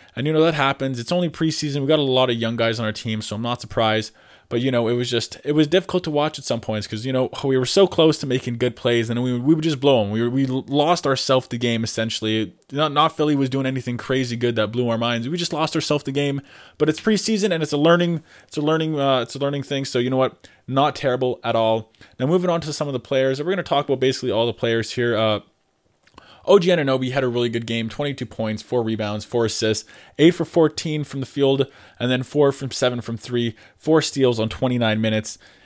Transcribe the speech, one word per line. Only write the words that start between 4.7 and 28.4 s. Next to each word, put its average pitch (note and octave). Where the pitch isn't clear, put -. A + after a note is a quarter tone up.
know, A#2
it A#2+
was B2
just, A#2+
it D3
was D3+
difficult F3+
to E3
watch D3+
at C#3
some A#2
points G#2+
'cause, A2+
you C3+
know, B2+
we C3+
were B2+
so F#3+
close D#3+
to -
making B2
good B2
plays, A#2+
and A#2
we, B2
we C3+
would D#3
just D#3
blow C3
'em. G2+
We, A2+
we C3
lost C#3+
ourselves C3
the B2
game, A#2
essentially. A2
Not, D3
not D3+
Philly D3+
was C3+
doing C3+
anything B2+
crazy B2+
good A#2+
that G#2+
blew A#2+
our A2+
minds. A#2
We D#3+
just E3+
lost D#3
ourselves D3+
the -
game. C#3
But D3
it's -
preseason, G#3+
and E3
it's D3
a D3
learning, E3+
it's -
a D3+
learning, D#3
uh, C3+
it's A#2
a -
learning C#3+
thing. C#3
So, B2+
you B2
know C3
what? -
Not C3+
terrible B2+
at A#2
all. A2+
Now, B2+
moving F3+
on E3+
to D3+
some D3
of C#3+
the C3
players. C3+
We're D#3
gonna F#3
talk C#3+
about C3+
basically C3
all A2+
the A#2
players A2+
here. A#2+
Uh, G#2+
O G3+
G F3
Anunoby C3+
had C3+
a C3
really A#2+
good A2+
game, A2+
twenty-two C#3+
points, A2